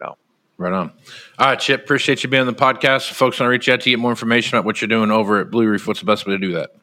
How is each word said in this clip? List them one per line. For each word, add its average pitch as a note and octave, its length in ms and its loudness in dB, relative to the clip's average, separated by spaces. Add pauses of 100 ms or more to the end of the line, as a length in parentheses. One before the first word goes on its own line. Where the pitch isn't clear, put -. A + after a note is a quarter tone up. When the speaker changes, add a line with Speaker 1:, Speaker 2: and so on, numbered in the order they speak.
Speaker 1:
now. C#2 160 -12 (400)
Speaker 2:
Right F2+ 160 -4
on. F2+ 180 -4 (480)
All B2+ 80 4
right, B2+ 120 0
Chip, C3 240 0
appreciate C#3 380 0
you C3+ 80 -6
being C3+ 120 2
on B2+ 60 0
the A#2+ 60 -2
podcast. C3+ 560 2
If - 60 -12
folks B2+ 240 0
wanna B2 100 0
reach B2 200 0
out B2+ 100 4
to B2+ 100 0
you, B2 60 4
get A2+ 60 -2
more A#2+ 100 0
information A#2 460 0
about F#2+ 80 0
what G#2+ 160 -4
you're G#2+ 80 -2
doing A2 200 2
over G#2 300 2
at - 100 -4
Blue A2+ 200 2
Reef, G2+ 180 -2
what's G#2+ 140 -4
the F#2 40 -12
best G#2 220 -2
way G2 60 -2
to G2 40 0
do F#2+ 140 -4
that? E2 320 -6